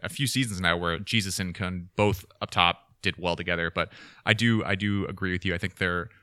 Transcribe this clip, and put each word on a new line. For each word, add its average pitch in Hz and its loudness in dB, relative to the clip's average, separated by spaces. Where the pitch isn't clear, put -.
a - -4
few 139 -4
seasons 113 0
now 87 4
where 85 0
Jesus 98 -2
and 90 -4
Kun 90 -6
both 101 2
up - -8
top 87 4
did 92 -2
well 85 0
together. 85 -2
But 82 0
I 110 6
do, 113 2
I 101 0
do 101 0
agree 92 -4
with 90 -2
you. 92 0
I - -2
think 87 -6
they're, 87 0